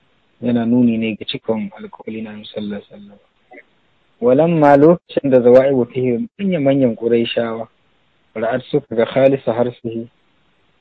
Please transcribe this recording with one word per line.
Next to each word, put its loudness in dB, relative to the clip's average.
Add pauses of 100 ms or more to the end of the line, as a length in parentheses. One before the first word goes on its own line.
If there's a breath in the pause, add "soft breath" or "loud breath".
(420)
Yana -2
nuni 2
ne -6
ga -14
cikon -6 (100)
alkawali -14
na -12
Annabi -20
sallallahu -10
alaihi -20
wasallam. -20 (1000)
Walamma 4
lokacin 2
da 4
zawa'ibu 4 (100)
fihi -2 (120)
manya-manyan 0
Qurayshawa, -4 (680)
ra'at -4
suka -4
ga 2
khalisa 0
harfihi, -6 (720)